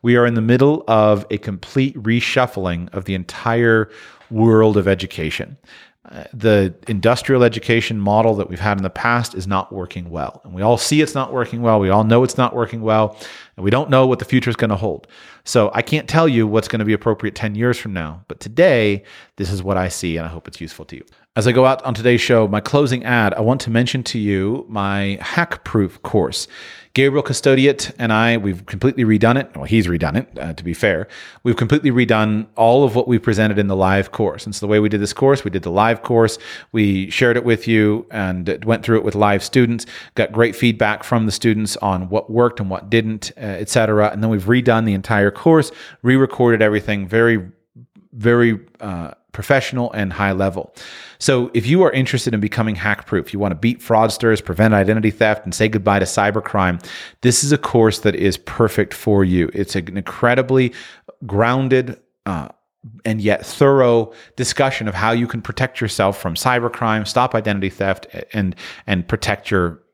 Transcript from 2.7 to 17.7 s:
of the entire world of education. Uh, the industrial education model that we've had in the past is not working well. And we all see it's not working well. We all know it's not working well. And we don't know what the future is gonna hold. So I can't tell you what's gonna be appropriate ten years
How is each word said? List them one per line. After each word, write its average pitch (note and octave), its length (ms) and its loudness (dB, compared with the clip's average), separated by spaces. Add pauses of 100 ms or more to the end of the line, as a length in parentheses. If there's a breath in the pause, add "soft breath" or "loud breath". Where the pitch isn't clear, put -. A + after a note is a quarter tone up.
of F#2+ 120 -8
the F#2+ 80 -4
entire A2+ 760 0 (400 loud breath)
world A2 460 4
of F#2+ 100 2
education. F#2 720 -4 (520 loud breath)
Uh, - 140 -20 (100)
the G#2 400 2 (140)
industrial A#2 560 2
education A#2 560 0
model G#2+ 380 2
that G2+ 120 -6
we've F2 120 -10
had G#2 160 0
in F#2+ 80 -4
the F#2 60 -4
past A#2+ 440 -2
is F#2 140 -8
not G2 240 -4
working F2+ 360 -10
well. D#2+ 360 -8
And F2+ 100 -18
we F#2 80 -6
all A2+ 160 4
see D3+ 220 0
it's D3+ 160 0
not C3 160 -6
working A#2+ 280 -4
well. A2+ 200 4
We F#2+ 100 2
all G#2+ 140 4
know A#2 180 4
it's B2+ 160 -2
not B2 160 0
working A#2 280 -4
well. A2 340 0 (400 loud breath)
And F2+ 80 -10
we G2+ 80 2
don't C#3+ 180 -2
know C3 160 4
what B2+ 140 0
the - 40 -8
future B2+ 260 0
is A2+ 40 -2
gonna G#2+ 220 0
hold. F#2 320 -6 (340 loud breath)
So G#2 320 2
I A#2 80 -2
can't - 260 -4
tell D#3+ 200 2
you A2+ 180 2
what's G#2+ 220 0
gonna A2 160 -4
be G#2+ 80 0
appropriate G#2+ 420 -2
ten G#2 220 -6
years A#2+ 200 0